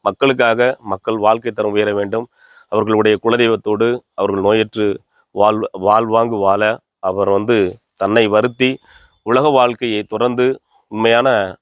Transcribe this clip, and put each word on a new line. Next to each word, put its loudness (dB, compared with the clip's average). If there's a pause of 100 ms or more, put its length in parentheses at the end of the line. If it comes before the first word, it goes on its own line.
மக்களுக்காக, 0
மக்கள் -6
வாழ்க்கை 0
தரம் -4
உயர 0
வேண்டும். -4 (420)
அவர்களுடைய 2
குலதெய்வத்தோடு 0 (140)
அவர்கள் -2
நோயற்று -2 (360)
வாழ்-, 0
வாழ்வாங்கு 0
வாழ, 0 (200)
அவர் -2
வந்து 0 (200)
தன்னை 2
வருத்தி 0 (440)
உலக 0
வாழ்க்கையை 0
துறந்து -2 (280)
உண்மையான 0